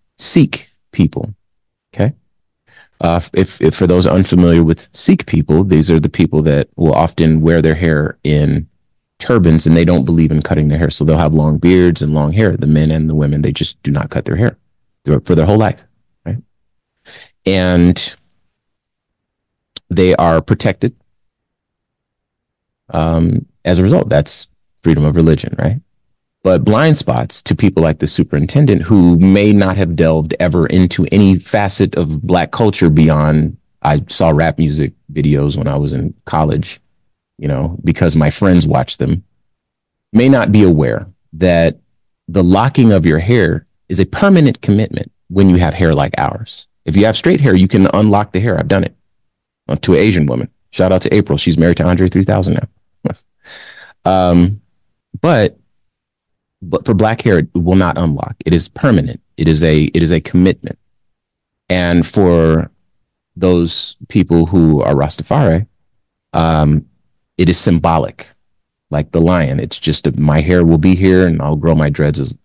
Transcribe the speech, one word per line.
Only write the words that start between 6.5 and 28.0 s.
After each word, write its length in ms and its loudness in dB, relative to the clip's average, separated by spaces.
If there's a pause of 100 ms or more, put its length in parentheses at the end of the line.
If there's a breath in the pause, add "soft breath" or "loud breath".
will 180 0
often 460 0
wear 220 2
their 120 2
hair 480 -2
in 460 -2 (500)
turbans, 480 2
and 100 4
they 80 2
don't 200 2
believe 260 0
in 120 -2
cutting 260 -2
their 100 -2
hair. 120 -2
So 140 -4
they'll 140 2
have 140 0
long 240 0
beards 460 2
and 100 -2
long 200 -2
hair, 240 0
the 100 -6
men 240 2
and 180 -2
the 60 -4
women, 280 -2
they 100 -2
just 300 -8
do 80 -6
not 200 -4
cut 160 -6
their 100 -4
hair 220 -2 (680)
for 100 0
their 120 2
whole 120 4
life, 220 -2 (460)
right? 120 -8 (1080 loud breath)
And 680 0 (1700)
they 260 2
are 260 2
protected, 520 -4 (2000)
um, 560 -2 (180)
as 140 0
a 40 2
result. 260 0
That's 400 -4 (340)
freedom 220 2
of 120 0
religion, 420 2
right? 220 -2 (640)
But 220 0
blind 340 2
spots 440 -6
to 120 -2
people 280 0
like 180 0